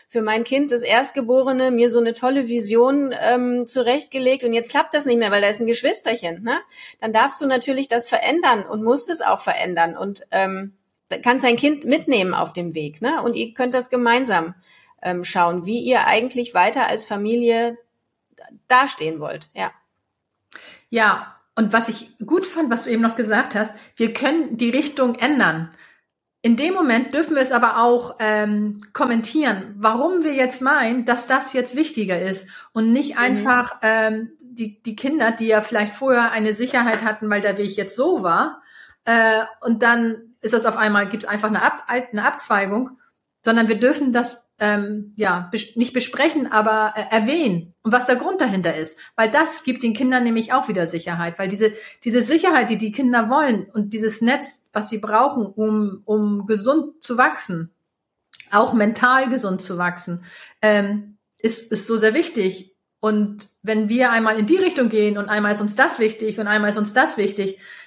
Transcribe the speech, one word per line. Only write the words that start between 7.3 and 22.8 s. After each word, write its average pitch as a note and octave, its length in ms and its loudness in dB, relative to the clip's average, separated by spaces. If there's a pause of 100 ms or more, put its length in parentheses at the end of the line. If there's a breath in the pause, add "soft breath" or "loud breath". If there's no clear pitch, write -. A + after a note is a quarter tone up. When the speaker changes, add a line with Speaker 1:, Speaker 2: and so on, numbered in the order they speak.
Speaker 1:
du D4+ 60 -2
natürlich C4 420 0
das A#3 200 -2
verändern C4+ 580 2
und G#3+ 160 -6
musst C4 280 0
es E4 120 -4
auch - 180 2
verändern E3+ 560 -2
und, G3+ 340 -8
ähm, F#3+ 440 -2 (500)
kannst B3 200 2
dein A#3+ 120 4
Kind D4 280 0
mitnehmen B3 500 0
auf E3+ 180 -2
dem F3 220 -8
Weg, D3+ 280 -8
ne? B3+ 200 -2
Und A#3+ 120 -2
ihr A3+ 200 -6
könnt B3+ 200 -2
das B3 160 -2
gemeinsam, A#3 640 0 (480 soft breath)
ähm, F3+ 220 -4
schauen, F3 420 0
wie A#3 140 -2
ihr A#3+ 260 2
eigentlich A#3+ 480 0
weiter G#3+ 320 2
als A3 180 -4
Familie A#3 720 0 (920)
dastehen B3 520 2
wollt, D3+ 340 -10
ja. - 180 -6 (1160 loud breath)
Speaker 2:
Ja, G#3+ 460 0 (200)
und A3 160 0
was A3+ 160 2
ich - 360 -10
gut F#4 220 0
fand, D#4+ 240 -2
was A#3 140 -4